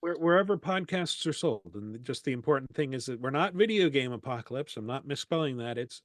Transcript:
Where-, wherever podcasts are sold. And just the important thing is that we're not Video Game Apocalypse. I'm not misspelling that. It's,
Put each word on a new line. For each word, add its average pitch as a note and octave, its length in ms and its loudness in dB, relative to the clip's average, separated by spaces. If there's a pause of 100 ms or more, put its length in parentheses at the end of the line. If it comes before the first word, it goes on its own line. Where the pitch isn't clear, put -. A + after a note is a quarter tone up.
Where-, E3+ 140 -2
wherever F3+ 420 4
podcasts F3+ 680 -2
are D#3+ 80 0
sold. A2+ 420 -2
And G#2+ 280 -8
just B2 220 -6
the C#3 80 0
important C3 420 0
thing C#3+ 180 -2
is B2+ 120 -4
that A#2+ 160 -6
we're B2+ 80 -2
not D#3+ 240 2
Video G#3 340 4
Game C3+ 240 2
Apocalypse. B2 640 -6
I'm A2 120 -8
not C3 200 -6
misspelling C#3+ 500 0
that. A#2+ 200 -4
It's, B2 280 -6